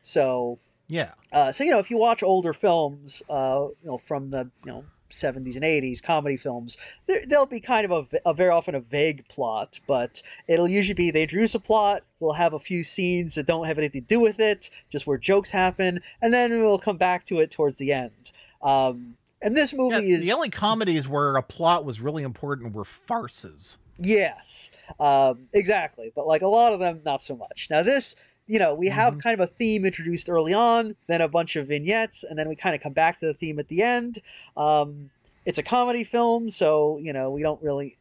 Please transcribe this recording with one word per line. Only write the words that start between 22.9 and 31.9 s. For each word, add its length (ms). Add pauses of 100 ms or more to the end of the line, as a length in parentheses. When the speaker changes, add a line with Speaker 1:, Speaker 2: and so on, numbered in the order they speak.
Speaker 1:
Yes, 720 (280)
um, 540
exactly. 640
But, 120
like, 140
a 80
lot 240
of 80
them, 240
not 180
so 140
much. 320
Now, 140
this, 340 (300)
you 120
know, 160
we 140
have 260
Speaker 2:
Mm-hmm. 60
Speaker 1:
kind 140
of 60
a 60
theme 380
introduced 440
early 260
on, 420 (100)
then 140
a 80
bunch 280
of 120
vignettes, 560